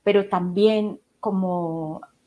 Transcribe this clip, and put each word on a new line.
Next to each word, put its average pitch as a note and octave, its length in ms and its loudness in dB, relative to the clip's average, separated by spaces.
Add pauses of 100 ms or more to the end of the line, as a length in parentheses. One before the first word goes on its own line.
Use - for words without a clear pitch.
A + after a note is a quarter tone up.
pero G3 260 2
también G3+ 720 0 (200)
como, F3 800 -2 (240)